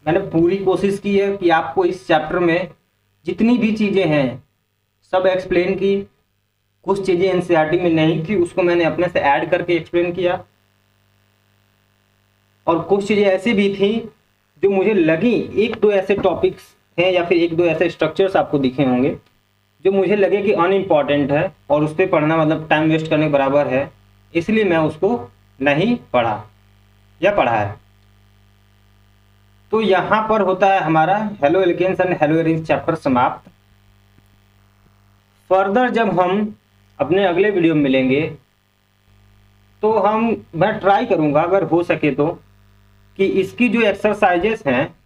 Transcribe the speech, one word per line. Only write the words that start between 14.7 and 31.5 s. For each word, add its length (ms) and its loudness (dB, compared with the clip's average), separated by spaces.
मुझे 240 2
लगी, 400 2
एक 240 0
दो 120 4
ऐसे 240 0
topics 580 -2
हैं 140 2
या 140 0
फिर 120 2
एक 180 0
दो 100 0
ऐसे 240 0
structures 460 -2
आपको 220 0
दिखे 260 -2
होंगे 320 0
जो 80 2
मुझे 240 0
लगे 260 0
कि 120 0
unimportant 760 0
है 200 -2
और 140 2
उस 100 -6
पर 140 0
पढ़ना 280 0
मतलब 320 0
time 220 2
waste 200 -2
करने 160 0
के 60 -2
बराबर 360 2
है, 220 -2
इसलिए 300 0
मैं 160 0
उसको 500 -2
नहीं 360 0
पढ़ा 320 -2
या 160 2
पढ़ा 180 0
है। 260 -4
तो 80 0
यहाँ 480 2
पर 120 2
होता 260 2
है 140 4
हमारा 360 2
haloalkanes 580 0